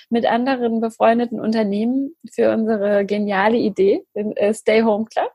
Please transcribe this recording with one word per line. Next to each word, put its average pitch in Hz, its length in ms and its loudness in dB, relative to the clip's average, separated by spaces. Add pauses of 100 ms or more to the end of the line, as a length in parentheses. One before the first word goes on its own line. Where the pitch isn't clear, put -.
mit 233 160 0
anderen 240 560 0
befreundeten 226 580 0
Unternehmen 226 760 -2 (200)
für 220 180 2
unsere 208 540 0
geniale 208 520 0
Idee, 214 460 2 (120)
den, 208 200 -6
äh, 208 180 0
Stay 220 300 2
Home 220 220 0
Club, - 300 -4